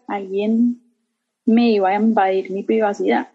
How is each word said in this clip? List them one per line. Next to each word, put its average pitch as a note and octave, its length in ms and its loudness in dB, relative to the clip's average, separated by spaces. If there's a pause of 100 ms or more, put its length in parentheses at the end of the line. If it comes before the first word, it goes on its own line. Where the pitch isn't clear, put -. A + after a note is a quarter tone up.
alguien G#3 760 -2 (640)
me A#3 260 4
iba G3 180 2
a G3 60 0
invadir F#3+ 560 0
mi G3 120 -6
privacidad. G#3+ 720 -2